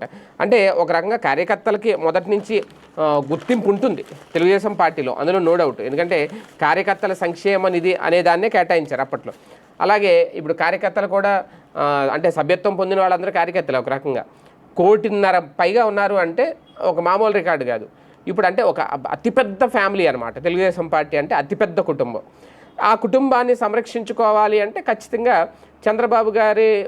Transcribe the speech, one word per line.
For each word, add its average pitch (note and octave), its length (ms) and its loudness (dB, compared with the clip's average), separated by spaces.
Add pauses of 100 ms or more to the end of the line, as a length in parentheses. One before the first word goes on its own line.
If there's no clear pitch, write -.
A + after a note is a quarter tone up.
(420)
అంటే G3+ 280 4
ఒక E3+ 220 0
రకంగా F3 240 -2
కార్యకర్తలకి G3+ 800 0
మొదటి E3+ 340 -2
నుంచి, G3+ 340 -2 (360)
ఆ, D3+ 300 2
గుర్తింపు G3+ 400 -2
ఉంటుంది G3+ 360 0 (280)
తెలుగుదేశం G3 400 2
పార్టీలో, D#3+ 420 -2
అందులో E3+ 400 2
no F3 80 2
doubt. C3 180 -2
ఎందుకంటే D#3 480 -2 (320)
కార్యకర్తల F#3+ 520 0
సంక్షేమ F#3 540 -2
నిధి F3+ 280 0
అనే E3+ 260 2
దాన్నే F3 280 2
కేటాయించారు E3 520 0
అప్పట్లో. C3+ 320 -8 (480)
అలాగే F#3 540 4
ఇప్పుడు D#3+ 180 -4
కార్యకర్తలు F#3+ 540 -2
కూడా, G3 380 0 (320)
ఆ, C#3+ 340 0
అంటే D#3+ 200 0
సభ్యత్వం F3+ 440 0
పొందిన F#3+ 260 0
వాళ్ళందరూ F#3 300 0
కార్యకర్తలు E3+ 460 -2
ఒక B2 120 -4
రకంగా. C3+ 360 -4 (520)
కోటిన్నర G3+ 640 4
పైగా F3+ 460 0
ఉన్నారు G3+ 300 0
అంటే F#3+ 400 0 (260)
ఒక E3+ 180 0
మామూలు G3 340 2
రికార్డు E3 300 0
కాదు. A#2 240 -4 (400)
ఇప్పుడు F#3 180 0
అంటే G3 180 2
ఒక F3+ 160 0 (300)
అతిపెద్ద A3 560 0
ఫ్యామిలీ G3 420 0
అనమాట B2 360 -4
తెలుగుదేశం F3 440 0
పార్టీ D3+ 300 -2
అంటే, C#3+ 180 -2
అతిపెద్ద E3 440 -2
కుటుంబం. B2 420 -2 (600)
ఆ A3 120 4
కుటుంబాన్ని B3 600 2
సంరక్షించుకోవాలి G#3+ 1040 0
అంటే G#3+ 220 -4
ఖచ్చితంగా A3+ 680 0 (400)
చంద్రబాబు A3+ 420 2
గారి G#3+ 560 2